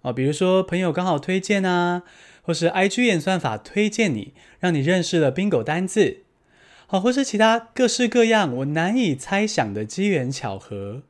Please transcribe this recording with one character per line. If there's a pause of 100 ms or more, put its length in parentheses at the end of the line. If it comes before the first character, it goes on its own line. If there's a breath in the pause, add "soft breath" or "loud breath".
哦，
比
如
说
朋
友
刚
好
推
荐
啊， (400 loud breath)
或
是
I
G
演
算
法
推
荐
你， (260 soft breath)
让
你
认
识
了
Bingo
单
字。 (640 soft breath)
好，
或
是
其
他
各
式
各
样
我
难
以
猜
想
的
机
缘
巧
合。